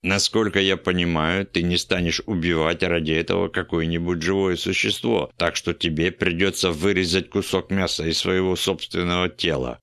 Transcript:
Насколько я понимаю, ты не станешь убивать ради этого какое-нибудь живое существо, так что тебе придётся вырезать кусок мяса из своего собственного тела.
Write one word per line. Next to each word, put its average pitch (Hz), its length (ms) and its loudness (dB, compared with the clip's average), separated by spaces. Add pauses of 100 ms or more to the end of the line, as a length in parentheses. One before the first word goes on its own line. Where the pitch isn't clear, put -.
Насколько 101 560 0
я 95 200 4
понимаю, 87 640 0
ты 87 180 -2
не 87 140 0
станешь 87 480 0
убивать 82 580 0
ради 85 300 0
этого 90 360 0
какое-нибудь 85 760 -2
живое 95 340 2
существо, 104 800 -2
так 85 200 -2
что - 180 -4
тебе 82 380 0
придётся 90 580 0
вырезать 90 580 0
кусок 95 420 -2
мяса 92 360 0
из 82 100 0
своего 92 400 0
собственного 90 720 -2
тела. 65 540 -2